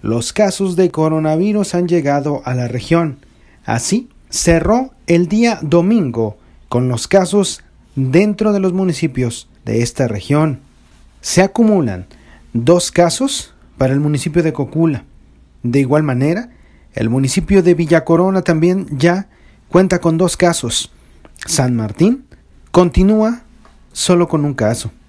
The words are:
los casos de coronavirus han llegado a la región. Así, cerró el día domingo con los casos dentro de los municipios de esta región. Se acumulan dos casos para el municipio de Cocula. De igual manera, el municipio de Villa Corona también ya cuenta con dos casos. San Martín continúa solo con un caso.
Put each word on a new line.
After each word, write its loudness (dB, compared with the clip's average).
los -4
casos 0
de 2
coronavirus 0
han -2
llegado -2
a -4
la -2
región. -2
Así, -4
cerró 0
el 2
día 0
domingo 0
con 0
los -4
casos 0
dentro 2
de 0
los 0
municipios -4
de 0
esta -2
región. -2
Se 0
acumulan 0
dos 2
casos -2
para 0
el 0
municipio -2
de -2
Cocula. -2
De 0
igual 2
manera, -2
el -4
municipio 2
de 4
Villa 2
Corona 2
también 0
ya 0
cuenta 2
con 0
dos 0
casos. -2
San -2
Martín -2
continúa 2
solo 2
con -2
un -2
caso. -2